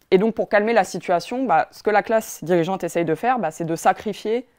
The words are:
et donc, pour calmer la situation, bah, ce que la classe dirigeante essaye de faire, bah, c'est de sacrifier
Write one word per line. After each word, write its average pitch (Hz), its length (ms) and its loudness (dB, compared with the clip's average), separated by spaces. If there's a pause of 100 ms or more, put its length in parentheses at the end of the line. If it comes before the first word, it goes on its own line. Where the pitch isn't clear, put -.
(100)
et 190 80 6
donc, 220 160 0
pour 202 160 -4
calmer 220 240 2
la 196 100 4
situation, 185 600 -4
bah, 170 260 2
ce - 120 -20
que 214 80 -2
la 208 120 4
classe - 420 -2
dirigeante 180 400 0
essaye 170 220 -2
de 165 80 0
faire, 240 240 0
bah, 160 120 -4
c'est 170 140 -8
de 160 120 -4
sacrifier 208 680 -2 (120)